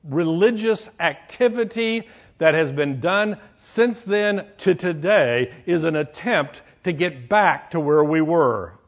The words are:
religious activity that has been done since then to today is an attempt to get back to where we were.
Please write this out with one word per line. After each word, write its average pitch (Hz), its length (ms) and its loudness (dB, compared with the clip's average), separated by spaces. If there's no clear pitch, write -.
religious 190 800 0
activity 226 1040 -2
that 160 160 4
has 156 160 0
been 139 300 -2
done 196 400 -2
since - 500 -2
then 202 400 -2
to 185 120 4
today 156 800 0
is 170 200 0
an 156 100 0
attempt 151 680 -4
to 180 80 -2
get 143 380 -6
back 190 420 0
to 170 80 -4
where 151 240 4
we 156 160 2
were. 127 540 0